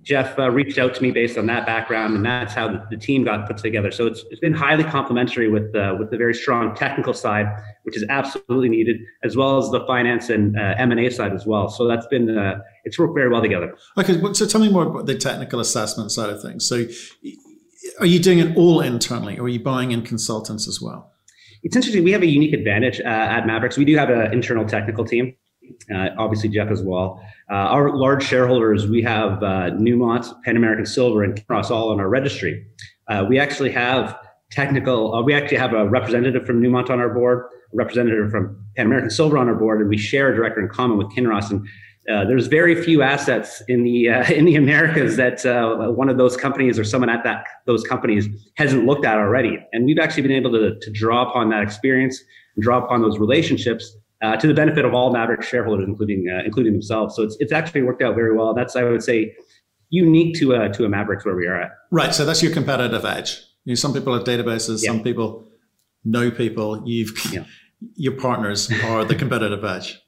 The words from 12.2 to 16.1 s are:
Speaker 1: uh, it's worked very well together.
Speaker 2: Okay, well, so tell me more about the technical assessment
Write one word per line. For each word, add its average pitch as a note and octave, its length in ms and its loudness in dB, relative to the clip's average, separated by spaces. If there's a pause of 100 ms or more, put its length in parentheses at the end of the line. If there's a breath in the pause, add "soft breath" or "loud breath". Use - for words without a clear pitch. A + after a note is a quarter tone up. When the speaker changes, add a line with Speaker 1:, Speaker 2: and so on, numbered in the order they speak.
Speaker 1:
uh, G2 220 -2 (240 loud breath)
it's - 160 -12
worked E3 160 2
very C3+ 140 2
well A#2 120 2
together. F#2+ 360 -2 (200 soft breath)
Speaker 2:
Okay, F#3 200 2
well, G3+ 180 -2
so A3 100 0
tell A3 160 0
me G#3+ 80 6
more F3+ 180 4
about - 200 -6
the C#3 80 -2
technical B2 460 -6
assessment G#2+ 500 -4